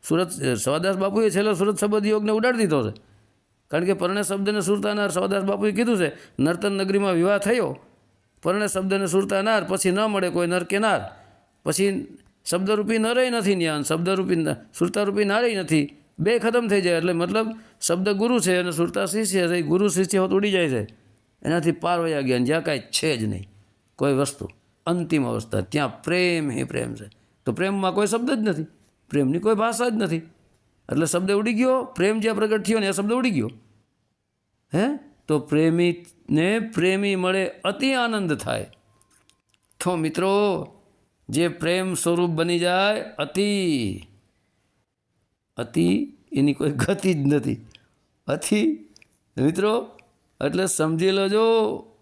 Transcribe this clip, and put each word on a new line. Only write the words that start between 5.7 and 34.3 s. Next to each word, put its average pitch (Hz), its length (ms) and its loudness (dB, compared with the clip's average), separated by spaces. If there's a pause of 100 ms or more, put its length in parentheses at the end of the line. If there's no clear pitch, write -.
કીધું 226 260 0
છે, 170 140 0 (280)
નર્તન 175 320 0
નગરીમાં 196 420 0
વિવાહ 180 240 4
થયો, 202 400 0 (640)
પરણે 202 240 0
શબ્દને 190 400 -2
સુરતા 190 340 0
નાર, 214 220 2
પછી 180 280 0
ન 190 80 0
મળે 202 300 0
કોઈ 175 180 0
નર 180 160 0
કે 196 160 -2
નાર, 202 220 2 (640)
પછી 196 540 -2 (280)
શબ્દરૂપી 202 520 0
નરેય 240 320 2
નથી 202 260 2
ન્યા, 165 200 0
અને 147 80 -2
શબ્દરૂપી 180 520 0
ન-, 151 180 0
સુરતારૂપી 202 720 -2
નારેય 220 300 2
નથી, 156 400 0 (240)
બે 220 200 2
ખતમ 233 280 0
થઈ 202 140 2
જાય. 175 160 2
એટલે 175 160 0
મતલબ 185 340 0 (340)
શબ્દ 185 280 0
ગુરુ 226 300 2
છે 180 180 2
અને 180 140 0
સુરતા 170 340 -2
શિષ્ય 190 420 0
છે, 175 140 0
ગુરુ 175 260 2
શિષ્ય 190 300 0
હોત 185 140 2
ઉડી 196 200 2
જાય 175 180 2
છે, 113 180 -2 (560)
એનાથી 165 280 2
પાર 175 280 0
વયા 160 220 0
ગયા, 127 160 2
અને 123 80 2
જ્યાં 156 180 0
કાંઈ 147 160 -2
છે 139 380 -2
જ 113 60 -2
નહીં 101 240 -6 (480)
કોઈ 139 180 0
વસ્તુ, 135 360 -2 (360)
અંતિમ 160 420 0
અવસ્થા, 113 340 -4
ત્યાં 135 420 -4
પ્રેમ 170 480 0
હી 131 120 -4
પ્રેમ 120 320 -6
છે. 104 140 -16 (360)
તો 123 60 -2
પ્રેમમાં 190 420 -2
કોઈ 202 140 2
શબ્દ 233 240 -2
જ 254 80 0
નથી, 170 260 -2 (440)
પ્રેમની 143 300 2
કોઈ 214 160 2
ભાષા 233 340 0
જ 233 40 -2
નથી. 170 280 -2 (720)
એટલે 156 140 2
શબ્દ 185 260 0
ઉડી 214 220 0
ગયો, 254 300 2
પ્રેમ 214 360 0
જ્યાં 220 160 0
પ્રગટ 214 280 0
થયો 226 160 2
ને, 196 80 0
એ 196 40 0
શબ્દ 202 220 -2
ઉડી 247 180 0
ગયો. 120 180 0 (1200)